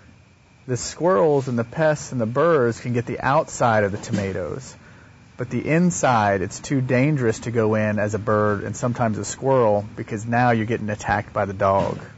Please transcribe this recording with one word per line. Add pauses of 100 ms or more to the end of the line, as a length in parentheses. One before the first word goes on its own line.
(680)
The
squirrels
and
the
pests
and
the
birds
can
get
the
outside
of
the
tomatoes, (640)
but
the
inside,
it's
too
dangerous
to
go
in
as
a
bird
and
sometimes
a
squirrel, (120)
because
now
you're
getting
attacked
by
the
dog. (200)